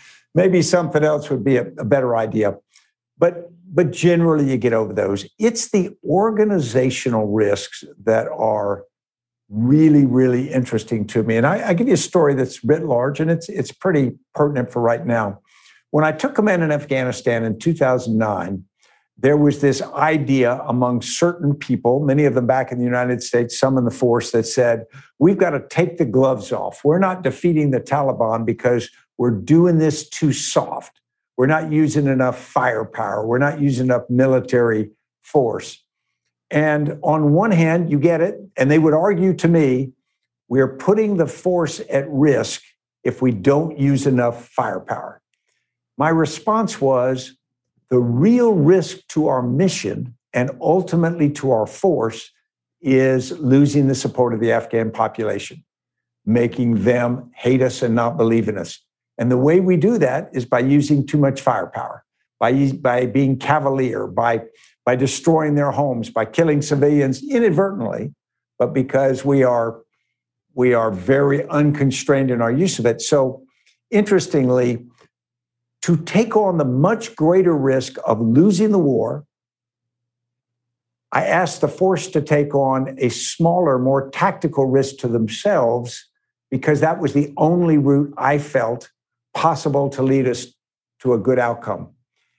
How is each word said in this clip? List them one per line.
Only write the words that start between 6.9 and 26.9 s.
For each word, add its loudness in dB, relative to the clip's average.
risks -2
that 0
are -2
really, 4
really 2
interesting -4
to -2
me. 0
And 2
I, 0
I 0
give 0
you 4
a 4
story 0
that's -4
writ 0
large, -2
and -2
it's, -4
it's -8
pretty 0
pertinent -2
for -4
right 0
now. -4
When 2
I 0
took -6
command 2
in 0
Afghanistan -2
in -4
two -2
thousand 0
nine, -4
there 2
was 2
this 0
idea 0
among 0
certain -2
people, -2
many 2
of 2
them 0
back 0
in -6
the -2
United -2
States, -2
some 2
in 2
the 0
force, 0
that 0
said, 0
"We've 4
gotta 0
take -2
the 0
gloves 0
off. -8
We're 4